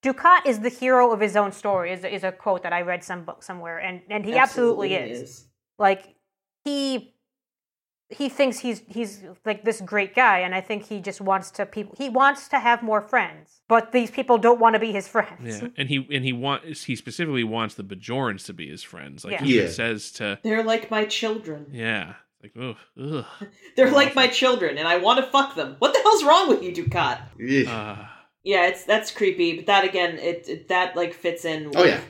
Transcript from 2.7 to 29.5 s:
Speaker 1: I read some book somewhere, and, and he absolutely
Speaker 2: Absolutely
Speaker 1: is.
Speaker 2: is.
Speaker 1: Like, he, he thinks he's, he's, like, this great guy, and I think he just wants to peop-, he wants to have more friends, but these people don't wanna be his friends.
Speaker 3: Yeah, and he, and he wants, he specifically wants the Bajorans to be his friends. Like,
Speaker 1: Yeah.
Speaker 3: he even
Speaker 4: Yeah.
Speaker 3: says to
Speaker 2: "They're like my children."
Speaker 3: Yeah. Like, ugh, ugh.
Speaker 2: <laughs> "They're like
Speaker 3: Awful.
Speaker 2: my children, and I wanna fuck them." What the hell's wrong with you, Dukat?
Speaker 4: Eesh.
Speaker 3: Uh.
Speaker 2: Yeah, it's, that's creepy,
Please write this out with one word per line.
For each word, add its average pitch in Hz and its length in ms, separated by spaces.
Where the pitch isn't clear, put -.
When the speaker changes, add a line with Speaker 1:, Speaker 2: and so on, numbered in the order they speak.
Speaker 1:
I 175 80
read 175 220
some 180 220
book - 180
somewhere, 170 360
and, 180 300
and 208 160
he 226 100
absolutely 233 600
Speaker 2:
Absolutely 123 260
Speaker 1:
is. - 80
Speaker 2:
is. - 160
Speaker 1:
Like, 196 380
he, 277 480
he 277 200
thinks 262 300
he's, 240 280
he's, 214 360
like, 208 200
this 220 160
great 196 340
guy, 220 240
and 180 160
I 190 60
think 208 260
he 208 140
just 196 200
wants 190 300
to 202 140
peop-, 208 320
he 277 120
wants 277 400
to 277 100
have 240 220
more 214 200
friends, 170 680
but 226 220
these 240 180
people 247 280
don't 233 220
wanna 226 200
be 220 140
his 196 140
friends. 120 540
Speaker 3:
Yeah, 120 60
and 139 120
he, 135 220
and 135 120
he 131 100
wants, 139 520
he 127 100
specifically 131 480
wants 113 320
the 104 80
Bajorans 104 640
to 101 80
be 85 160
his 76 140
friends. 69 420
Like, 202 80
Speaker 1:
Yeah. 160 100
Speaker 3:
he 139 120
even 101 120
Speaker 4:
Yeah. 82 40
Speaker 3:
says 113 420
to 101 300
Speaker 2:
"They're 220 200
like 220 260
my 214 160
children." 208 680
Speaker 3:
Yeah. 110 420
Like, 107 180
ugh, 120 160
ugh. 143 240
Speaker 2:
<laughs> 202 80
"They're 262 120
like 277 200
Speaker 3:
Awful. 269 140
Speaker 2:
my 247 40
children, 214 500
and 151 80
I 175 120
wanna 233 260
fuck 277 320
them." 139 240
What - 140
the - 80
hell's 403 240
wrong 330 240
with 220 120
you, 180 120
Dukat? 156 480
Speaker 4:
Eesh. 131 300
Speaker 3:
Uh. 107 360
Speaker 2:
Yeah, 185 220
it's, 185 160
that's 220 260
creepy, 175 460